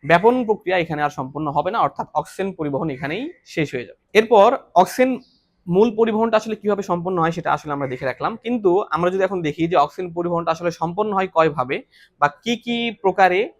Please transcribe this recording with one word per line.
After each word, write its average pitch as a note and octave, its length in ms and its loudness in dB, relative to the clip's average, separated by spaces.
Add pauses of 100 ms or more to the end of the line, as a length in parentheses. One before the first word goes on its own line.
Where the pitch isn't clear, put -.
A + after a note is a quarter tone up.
ব্যাপন F3 300 6 (120)
প্রক্রিয়া G3 320 0
এখানে D#3+ 260 -2
আর D3 60 0
সম্পন্ন C#3+ 420 -6
হবে D3 200 -2
না, A3+ 80 -4
অর্থাৎ F3 340 -2
অক্সিজেন F#3+ 400 -4
পরিবহন D3 360 -4
এখানেই C#3+ 340 -6 (220)
শেষ D#3 300 -4
হয়ে A#2+ 120 -6
যাবে। - 120 -20 (140)
এরপর A3 360 6 (260)
অক্সিজেন B3+ 360 4 (560)
মূল G#3 280 2
পরিবহনটা A3+ 420 2
আসলে A3 180 -4
কিভাবে G3+ 280 -4
সম্পন্ন F3+ 380 -4
হয় D#3+ 100 0
সেটা E3 220 -6
আসলে D3 200 -6
আমরা C#3 140 -4
দেখে B2+ 180 -8
রাখলাম, C#3+ 300 -4
কিন্তু A3 360 -2 (200)
আমরা E3+ 200 0
যদি F#3+ 120 0
এখন F#3 180 -2
দেখি D#3 260 -2
যে E3+ 100 2
অক্সিজেন F3+ 360 -2
পরিবহনটা E3+ 380 -4
আসলে E3+ 200 -4
সম্পন্ন F3 420 -4
হয় F#3+ 140 -2
কয়ভাবে D3+ 500 0 (420)
বা D3 80 2 (160)
কি A#3 120 -2
কি A#3 220 -6 (240)
প্রকারে F#3 400 2 (180)